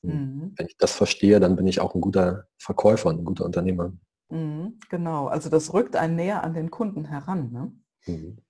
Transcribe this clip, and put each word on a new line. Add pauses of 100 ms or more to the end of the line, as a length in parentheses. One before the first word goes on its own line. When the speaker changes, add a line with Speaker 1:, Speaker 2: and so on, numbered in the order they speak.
Speaker 1:
Und
Speaker 2:
Mhm.
Speaker 1:
wenn
ich
das
verstehe,
dann
bin
ich
auch
ein
guter (120)
Verkäufer
und
ein
guter
Unternehmer. (360)
Speaker 2:
Mhm, (100)
genau.
Also
das
rückt
einen
näher
an
den
Kunden
heran,
ne? (340)
Speaker 1:
Mhm. (120)